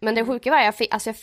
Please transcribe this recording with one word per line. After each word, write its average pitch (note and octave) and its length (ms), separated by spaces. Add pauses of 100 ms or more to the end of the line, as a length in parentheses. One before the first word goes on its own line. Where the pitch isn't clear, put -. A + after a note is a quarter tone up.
Men A3 140
det A3+ 100
sjuka B3 260
var, D4+ 100
jag G#3+ 140
fick, - 200
alltså G#3+ 160
jag, A3 120